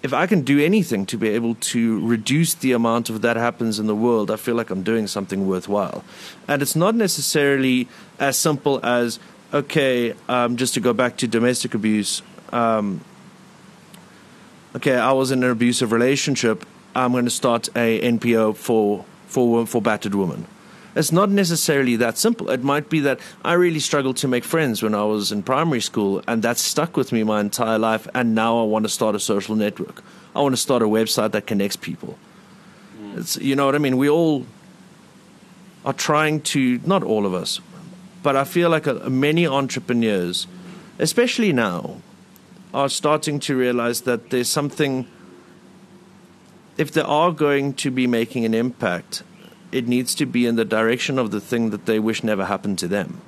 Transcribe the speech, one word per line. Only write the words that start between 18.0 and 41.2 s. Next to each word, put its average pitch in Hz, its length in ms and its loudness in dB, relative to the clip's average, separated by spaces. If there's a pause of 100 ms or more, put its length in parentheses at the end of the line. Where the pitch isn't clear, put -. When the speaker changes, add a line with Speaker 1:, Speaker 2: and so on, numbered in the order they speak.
Speaker 1:
N 117 160 2
P 117 180 2
O 110 180 2
for, 104 520 0 (220)
for, 117 400 2
for 113 160 -2
battered 104 320 0
women. 95 320 -2 (460)
It's 160 200 0
not 196 160 4
necessarily 160 640 2
that 117 220 0
simple. - 320 0
It 123 160 -2
might 147 240 0
be 160 100 2
that 139 220 0 (240)
I 165 80 2
really 175 260 2
struggled 131 380 0
to 143 100 -2
make 123 160 0
friends 135 400 0
when 107 100 0
I 104 120 0
was 107 260 0
in 104 100 -2
primary 131 380 0
school, 98 480 -2
and 113 160 0
that 117 140 0
stuck - 400 -2
with 127 160 -2
me 110 100 2
my 107 160 2
entire 110 400 0
life, 110 340 0
and 117 220 0
now 117 240 2
I 113 40 2
wanna 107 260 0
start 110 260 0
a 101 40 -2
social 104 360 -2
network. 104 480 -4 (320)
I 135 60 0
wanna 135 160 2
start 123 240 0
a 110 60 2
website 110 440 0
that 107 160 -4
connects 101 300 0
people. - 420 -12 (840)
Speaker 2:
Mm. 104 180 -12
Speaker 1:
It's, - 180 -6
you 135 180 -2
know 139 100 2
what 135 80 2
I 147 40 0
mean? 139 180 0
We 139 140 2
all 156 360 2 (1400)
are 135 80 -4
trying 151 480 0
to, 127 440 0
not 185 180 2
all 107 220 0
of 92 80 -2
us, - 280 -6 (600)
but 139 140 2
I 139 80 2
feel 170 260 2
like 156 160 2
a, 123 240 -2
many 151 380 2
entrepreneurs, 117 960 0 (540)
especially 233 540 2